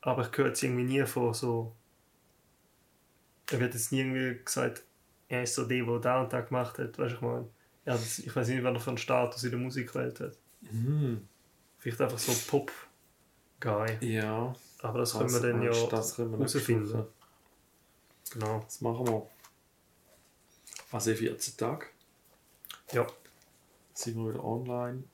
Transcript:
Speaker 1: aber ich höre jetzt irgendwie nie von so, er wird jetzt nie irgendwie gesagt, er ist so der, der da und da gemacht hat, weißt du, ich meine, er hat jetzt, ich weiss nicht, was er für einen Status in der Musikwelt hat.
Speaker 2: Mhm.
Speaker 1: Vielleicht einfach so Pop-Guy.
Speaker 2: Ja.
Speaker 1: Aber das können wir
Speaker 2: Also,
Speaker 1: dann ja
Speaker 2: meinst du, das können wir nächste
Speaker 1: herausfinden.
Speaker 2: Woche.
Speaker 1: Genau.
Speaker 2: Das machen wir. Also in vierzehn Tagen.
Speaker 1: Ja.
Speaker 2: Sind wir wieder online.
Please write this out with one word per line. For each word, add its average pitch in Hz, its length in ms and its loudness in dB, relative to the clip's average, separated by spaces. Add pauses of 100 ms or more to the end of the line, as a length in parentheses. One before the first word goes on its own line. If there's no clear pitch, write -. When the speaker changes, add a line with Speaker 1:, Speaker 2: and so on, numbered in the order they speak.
Speaker 1:
aber 127 260 2
ich - 80 -8
höre 135 120 4
jetzt - 160 0
irgendwie 123 220 2
nie 131 200 4
von 120 300 2
so, 113 420 -2 (1700)
er - 100 2
wird 120 140 2
jetzt 117 180 -2
nie 135 80 4
irgendwie 131 420 0
gesagt, - 420 -2 (440)
er 127 140 0
ist 120 120 -2
so 123 120 0
der, 123 180 2
der 117 140 2
da 127 240 4
und 123 100 -2
da 127 80 0
gemacht 123 380 -2
hat, 120 200 -6
weißt 120 140 0
du, 117 40 -6
ich 117 40 -8
meine, 120 260 -2 (380)
er 131 100 0
hat 117 60 2
jetzt, 113 200 -4
ich - 140 -8
weiss 120 140 2
nicht, 127 140 0
was 123 120 2
er 117 60 -2
für 131 100 -4
einen 120 80 -2
Status 123 460 2
in 123 60 0
der 120 100 -2
Musikwelt 127 600 -4
hat. - 180 -8 (240)
Speaker 2:
Mhm. 120 680 0 (500)
Speaker 1:
Vielleicht 117 220 -4
einfach 117 180 2
so 127 140 0 (180)
Pop-Guy. - 1500 -2
Speaker 2:
Ja. 113 540 0 (280)
Speaker 1:
Aber 110 180 -2
das 120 120 2
können 110 160 2
wir 123 80 2
Speaker 2:
Also, 117 100 4
Speaker 1:
dann 120 160 2
ja 120 80 4
Speaker 2:
meinst 117 120 4
du, 117 60 2
das 110 260 0
können 117 180 -2
wir 110 60 -4
nächste 139 200 2
Speaker 1:
herausfinden. 110 340 2
Speaker 2:
Woche. 110 160 0 (1200)
Speaker 1:
Genau. 110 280 -2
Speaker 2:
Das - 200 -12
machen 117 260 0
wir. 110 200 2 (1700)
Also 110 180 0
in 107 60 4
vierzehn - 400 -2
Tagen. 123 300 -2 (1040)
Speaker 1:
Ja. 120 140 4 (880)
Speaker 2:
Sind 113 220 -6
wir 113 140 -2
wieder - 140 -6
online. 123 680 -4